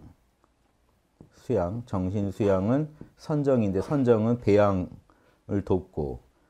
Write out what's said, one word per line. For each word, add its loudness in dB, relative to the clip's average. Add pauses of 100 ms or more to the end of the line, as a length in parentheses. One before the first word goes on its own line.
(1300)
수양, -4
정신수양은 0 (280)
선정인데, 0
선정은 2
배양, 4 (760)
돕고, -4 (280)